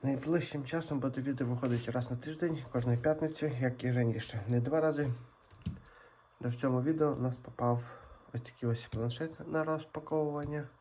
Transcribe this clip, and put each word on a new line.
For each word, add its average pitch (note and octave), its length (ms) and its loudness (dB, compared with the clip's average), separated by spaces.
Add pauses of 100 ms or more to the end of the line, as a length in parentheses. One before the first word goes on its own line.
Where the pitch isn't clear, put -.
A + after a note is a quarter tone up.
Найближчим C#3 600 0
часом D#3 340 -2
буде C3+ 220 -2
відео C3 260 -2
виходить A#2+ 420 0
раз A#2+ 220 -2
на B2 60 -2
тиждень, D#3 540 -2
кожної A#2+ 260 2
п'ятниці, D#3 640 2
як B2+ 220 0
і B2 80 2
раніше. A#2 560 2
Не A#2+ 120 4
два C#3 220 2
рази. D3 320 2 (1300)
До B2 100 -2
в A#2+ 60 -2
цьому B2+ 260 2
відео D3+ 300 4
у B2 80 -2
нас B2 160 0
попав A#2+ 460 0 (520)
ось A#2+ 80 -4
такий - 280 -4
ось A#2 160 0
планшет C#3 600 -4
на D#3+ 160 2
розпаковування D3+ 1040 -2 (140)